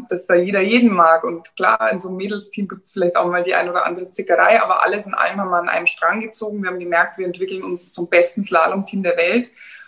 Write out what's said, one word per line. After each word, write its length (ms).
dass 160
da 80
jeder 280
jeden 300
mag. 320
Und 320
klar, 360
in 80
so 80
einem 100
Mädelsteam 500
gibt's 260
vielleicht 220
auch 120
mal 160
die 100
ein 160
oder 160
andere 240
Zickerei, 500
aber 220
alles 240
in 80
allem 260
haben 120
wir 80
an 100
einem 180
Strang 340
gezogen. 420
Wir 80
haben 80
gemerkt, 400
wir 80
entwickeln 340
uns 300
zum 180
besten 340
Slalom-Team 600
der 140
Welt. 340